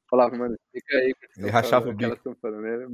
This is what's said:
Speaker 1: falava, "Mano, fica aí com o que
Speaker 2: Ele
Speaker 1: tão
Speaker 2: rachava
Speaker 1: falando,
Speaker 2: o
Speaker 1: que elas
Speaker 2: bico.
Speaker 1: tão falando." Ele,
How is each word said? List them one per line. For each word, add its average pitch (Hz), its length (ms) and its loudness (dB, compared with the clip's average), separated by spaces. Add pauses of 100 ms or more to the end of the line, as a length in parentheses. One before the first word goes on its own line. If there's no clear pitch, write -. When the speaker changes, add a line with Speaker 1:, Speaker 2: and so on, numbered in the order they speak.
Speaker 1:
falava, 123 280 4
"Mano, 120 180 -4 (180)
fica 135 240 -2
aí 131 180 2
com - 100 -20
o - 40 -20
que - 80 -20
Speaker 2:
Ele 98 120 -8
Speaker 1:
tão - 20 -6
Speaker 2:
rachava 120 400 4
Speaker 1:
falando, - 0 -
Speaker 2:
o 110 40 -6
Speaker 1:
que 110 100 -2
elas 120 140 -2
Speaker 2:
bico. - 40 -16
Speaker 1:
tão 123 140 -10
falando." 107 300 -8
Ele, 120 260 -6